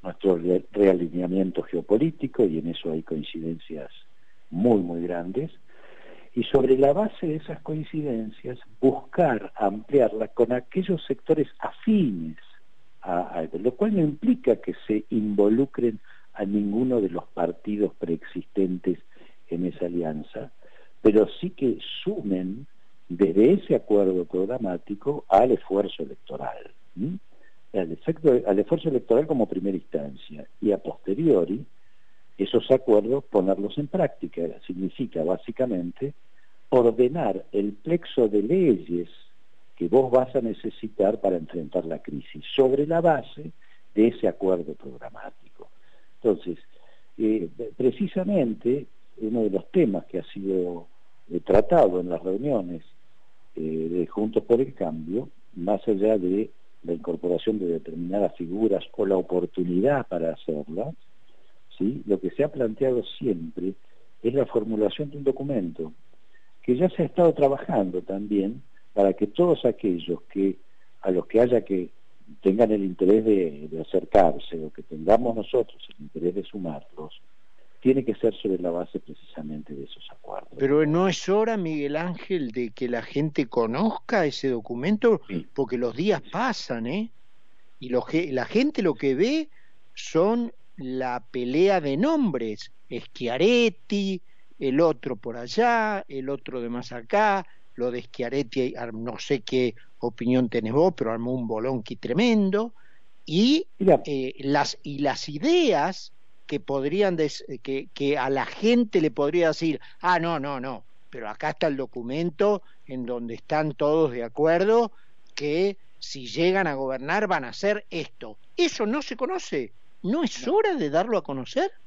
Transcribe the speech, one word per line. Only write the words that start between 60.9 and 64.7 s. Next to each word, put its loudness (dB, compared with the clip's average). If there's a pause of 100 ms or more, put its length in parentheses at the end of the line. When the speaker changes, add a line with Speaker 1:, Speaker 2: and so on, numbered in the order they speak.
Speaker 1:
¿sí? -2
Lo 2
que -2
se 0
ha 4
planteado 0 (140)
siempre -2 (500)
es 0
la 4
formulación 0